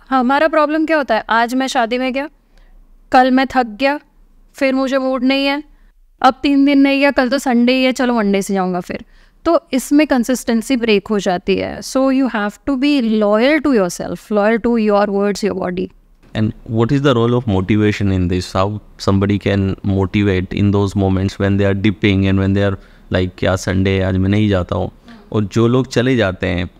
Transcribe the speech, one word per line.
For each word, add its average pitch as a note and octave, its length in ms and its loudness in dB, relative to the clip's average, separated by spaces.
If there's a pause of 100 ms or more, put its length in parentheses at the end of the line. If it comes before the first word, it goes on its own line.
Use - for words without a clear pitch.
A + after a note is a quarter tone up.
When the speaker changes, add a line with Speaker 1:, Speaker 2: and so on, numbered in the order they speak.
(100)
Speaker 1:
हमारा C4+ 380 2
प्रॉब्लम D#4 380 0
क्या D#4+ 100 0
होता B3 180 -2
है, G#3+ 160 -2
आज A#3 240 0
मैं C4 120 -2
शादी B3 320 -2
में C4 140 -4
गया, C#4 160 -6 (840)
कल C4 180 6
मैं C4 160 2
थक B3+ 200 0
गया, C#4 340 -2 (540)
फिर C4+ 200 0
मुझे C4+ 240 0
मूड C4 260 -2
नहीं C4+ 220 0
है, C#4+ 180 -4 (580)
अब B3+ 200 4
तीन C#4 220 2
दिन C#4+ 140 4
नहीं C#4 220 4
गया, C#4+ 100 4
कल B3+ 180 0
तो C#4 100 -2
संडे A#3+ 340 2
ही C4 120 2
है, B3+ 80 2
चलो B3 220 -2
मंडे G3+ 280 0
से G3+ 120 -4
जाऊँगा F#3 260 -2
फिर। - 240 -10 (400)
तो E4 160 2 (120)
इसमें D4 340 2
कंसिस्टेंसी A#3+ 720 0
ब्रेक A3 320 0
हो G#3+ 100 0
जाती F#3 380 -2
है। - 240 -6
So - 160 -6
you C4 380 0
have G#3 180 -4
to - 240 -6
be B3 460 0
loyal B3 440 2
to - 0 -
yourself, F#3+ 680 -2
loyal G#3 340 0
to A#3 120 0
your G#3 300 2
words, G3+ 360 -2
your F#3+ 180 -4
body। F#3 260 -6 (480)
Speaker 2:
And A2 160 -2 (200)
what A#2 200 0
is C#3 100 0
the C#3+ 120 4
role A#2+ 260 2
of A#2+ 80 -6
motivation G#2 640 0
in F#2 200 0
this? F2+ 240 -4
How G2+ 220 -2 (220)
somebody G2 460 2
can G2 300 0 (220)
motivate F#2+ 540 0
in G2 200 2
those G2+ 240 0
moments F#2+ 340 0
when G2 280 -2
they G2 140 2
are - 20 -2
dipping G2 440 0
and G2 160 2
when G2 200 0
they G2+ 180 0
are F#2+ 40 -6 (360)
like, F#2 160 0 (100)
"क्या F#2 180 0
संडे F#2+ 340 -2
है, F#2+ 120 0
आज F#2+ 140 -2
मैं F#2+ 120 0
नहीं G#2 200 2
जाता F#2 280 -2
हूँ।" F#2 140 -4 (420)
और G#2+ 120 -2
जो A#2 240 0
लोग B2 180 0
चले B2+ 300 0
जाते F#2+ 300 -2
हैं, F2+ 340 -4